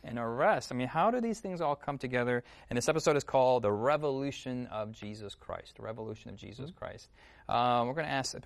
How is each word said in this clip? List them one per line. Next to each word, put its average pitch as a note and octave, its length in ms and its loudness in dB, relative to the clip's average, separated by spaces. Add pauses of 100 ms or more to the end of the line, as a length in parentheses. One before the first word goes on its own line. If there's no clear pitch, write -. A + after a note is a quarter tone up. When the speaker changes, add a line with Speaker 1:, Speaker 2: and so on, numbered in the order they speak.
Speaker 1:
and A#2 120 -6
arrest. B2 540 2
I B2+ 40 -4
mean, B2 120 0
how E3 240 4
do B3 80 0
these A3+ 220 -2
things F#3 180 -8
all D3 160 2
come C#3 220 -6
together? B2 440 2 (280)
And A#2+ 80 0
this A#2+ 100 2
episode D#3 300 4
is C3+ 80 0
called B2+ 380 4
"The G#2 100 4
Revolution C3+ 960 0
of G#2+ 260 -6
Jesus G#2 420 -10
Christ." - 400 -10
The A2+ 80 -16
Revolution A2 460 -8
of G2 80 -14
Jesus A#2+ 320 -12
Speaker 2:
Mm-hmm. G3 100 -18
Speaker 1:
Christ. - 300 -12 (400)
Um, A#2+ 380 4
we're C3+ 80 -4
gonna D#3 120 -2
ask, C3+ 260 -2 (120)